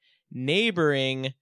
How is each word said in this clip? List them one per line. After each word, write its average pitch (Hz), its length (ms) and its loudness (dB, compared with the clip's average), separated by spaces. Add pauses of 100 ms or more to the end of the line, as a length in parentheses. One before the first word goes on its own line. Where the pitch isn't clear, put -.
(320)
neighboring 135 1120 0